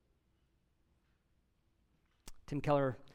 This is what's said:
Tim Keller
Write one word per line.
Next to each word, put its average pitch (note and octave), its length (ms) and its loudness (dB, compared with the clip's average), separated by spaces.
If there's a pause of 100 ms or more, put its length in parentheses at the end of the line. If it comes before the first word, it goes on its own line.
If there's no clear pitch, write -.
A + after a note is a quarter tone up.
(2500)
Tim C#3+ 140 -4
Keller C#3 380 2 (160)